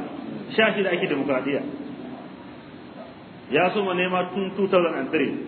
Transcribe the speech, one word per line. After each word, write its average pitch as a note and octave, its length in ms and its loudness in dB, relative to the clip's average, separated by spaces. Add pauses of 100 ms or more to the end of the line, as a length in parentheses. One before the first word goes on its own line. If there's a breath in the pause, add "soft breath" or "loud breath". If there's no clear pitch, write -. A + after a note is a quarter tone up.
(560)
Sha A3 180 6
shida F#3+ 200 2
ake F3 160 2
demokradiyya. C#3 520 2 (1900)
Ya F3 240 4
so G#3 100 2
ma F#3 100 0
nema F3+ 360 2
tun F#3+ 260 -2
two G3 140 4
thousand F3 240 6
and C3+ 160 -2
three. C#3+ 240 2 (140)